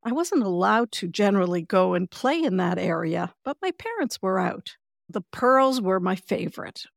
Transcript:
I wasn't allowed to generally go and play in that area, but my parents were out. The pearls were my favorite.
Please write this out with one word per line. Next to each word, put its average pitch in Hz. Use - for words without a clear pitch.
I 233
wasn't 320
allowed 202
to -
generally 185
go 185
and 180
play 302
in 220
that 175
area, 170
but 285
my 359
parents 427
were 190
out. -
The 196
pearls 262
were 190
my 180
favorite. -